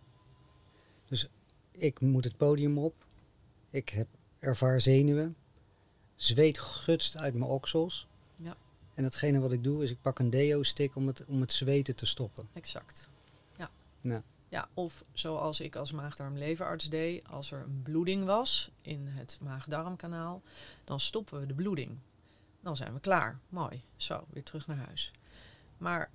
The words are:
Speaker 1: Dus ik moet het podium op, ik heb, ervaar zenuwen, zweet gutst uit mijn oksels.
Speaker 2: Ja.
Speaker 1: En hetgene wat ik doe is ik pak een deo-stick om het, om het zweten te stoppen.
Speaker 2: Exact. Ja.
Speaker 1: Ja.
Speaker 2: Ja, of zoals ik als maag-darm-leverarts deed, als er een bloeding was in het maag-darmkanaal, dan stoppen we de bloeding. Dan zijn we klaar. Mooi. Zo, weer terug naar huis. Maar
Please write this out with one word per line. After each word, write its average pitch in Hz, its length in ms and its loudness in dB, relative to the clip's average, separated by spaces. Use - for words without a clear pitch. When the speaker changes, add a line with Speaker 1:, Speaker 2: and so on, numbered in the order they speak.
Speaker 1:
Dus - 220 -2
ik 160 300 0
moet 131 240 4
het 117 120 -6
podium 147 420 4
op, 160 280 -4
ik 135 180 -4
heb, 107 200 -2
ervaar 131 420 4
zenuwen, 143 560 6
zweet 147 440 6
gutst - 580 2
uit 143 180 -2
mijn 127 160 0
oksels. 160 560 0
Speaker 2:
Ja. 170 200 -14
Speaker 1:
En 135 100 -2
hetgene 139 360 2
wat 131 120 2
ik 120 120 0
doe 147 180 0
is 123 80 0
ik 123 120 -8
pak 135 160 0
een 120 120 4
deo-stick 143 680 2
om 135 100 0
het, 131 200 -4
om 135 140 0
het 127 120 0
zweten 135 440 2
te 113 100 -4
stoppen. - 460 -4
Speaker 2:
Exact. - 560 -12
Ja. 170 140 -12
Speaker 1:
Ja. 117 220 -4
Speaker 2:
Ja, - 260 -6
of 175 380 -8
zoals 156 480 -4
ik - 160 -10
als 143 160 -8
maag-darm-leverarts 147 1000 -4
deed, 160 380 -2
als 143 240 -8
er 135 100 -8
een 135 200 -6
bloeding 175 420 0
was 220 460 2
in 143 260 -8
het 135 360 -10
maag-darmkanaal, 165 1000 -8
dan 139 160 -4
stoppen 202 400 -4
we 139 60 -6
de 135 80 -6
bloeding. 151 440 -4
Dan 160 160 -6
zijn 123 180 -6
we 139 60 -8
klaar. 170 380 0
Mooi. 151 340 -6
Zo, - 340 -6
weer 143 120 -12
terug - 240 -12
naar 151 100 -6
huis. - 360 -8
Maar 170 380 -4